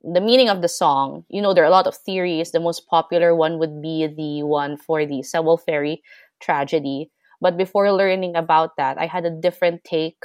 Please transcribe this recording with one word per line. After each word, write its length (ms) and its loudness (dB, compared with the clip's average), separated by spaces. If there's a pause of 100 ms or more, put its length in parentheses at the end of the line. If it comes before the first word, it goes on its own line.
the 180 0
meaning 280 4
of 140 0
the 60 0
song, 600 0
you 140 -4
know, 100 2
there 100 6
are 60 4
a 20 4
lot 160 6
of 80 -2
theories. 560 -4
The 100 0
most 280 -4
popular 480 2
one 240 0
would 220 -6
be 260 -4
the 340 -8
one 360 -4
for 260 -2
the 180 -6
Sewol 380 0
Ferry 420 -4 (380)
tragedy. 720 -2 (280)
But 180 0
before 340 2
learning 420 0
about 440 0
that, 200 -2
I 80 -2
had 200 -6
a 40 -2
different 540 -2
take 400 -4